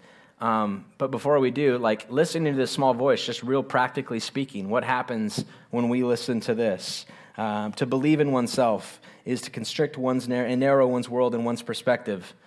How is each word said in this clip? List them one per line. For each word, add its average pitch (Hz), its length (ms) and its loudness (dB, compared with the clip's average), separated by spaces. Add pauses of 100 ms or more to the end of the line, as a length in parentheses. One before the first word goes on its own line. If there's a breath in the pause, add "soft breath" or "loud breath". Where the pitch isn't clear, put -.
(400 loud breath)
Um, 107 460 0 (140)
but 139 100 0
before 143 300 2
we 131 100 4
do, 127 300 2
like, 110 320 0
listening 160 420 0
to 135 40 -2
this 127 120 2
small 135 240 2
voice, 123 320 2
just 117 160 -6
real 127 220 0
practically 127 560 -2
speaking, 107 500 -6
what 120 140 0
happens 120 640 -2 (260 loud breath)
when 120 180 0
we 123 140 0
listen 120 380 0
to 120 120 -2
this? 107 540 -2 (300 loud breath)
Um, 104 360 -2
to - 120 -4
believe 143 360 2
in 143 100 2
oneself 120 720 0 (240 loud breath)
is 123 160 -2
to - 100 -12
constrict 143 460 -4
one's 127 280 0
nar-, 123 200 0
and 123 120 0
narrow 135 300 6
one's 123 220 -2
world 120 260 0
and 117 80 -2
one's 117 180 -2
perspective. 110 720 -2 (140 loud breath)